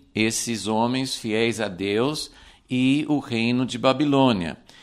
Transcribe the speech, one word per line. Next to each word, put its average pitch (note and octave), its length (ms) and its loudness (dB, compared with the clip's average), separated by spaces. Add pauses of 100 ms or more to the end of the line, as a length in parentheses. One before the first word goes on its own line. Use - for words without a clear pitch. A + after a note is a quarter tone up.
(140)
esses A2 540 0
homens B2 480 0
fiéis A2+ 440 -2
a G#2 80 -2
Deus G#2 640 -2 (380)
e C3 400 2
o D3 100 0
reino A#2+ 460 0
de A#2 120 -6
Babilônia. C3 800 2 (260)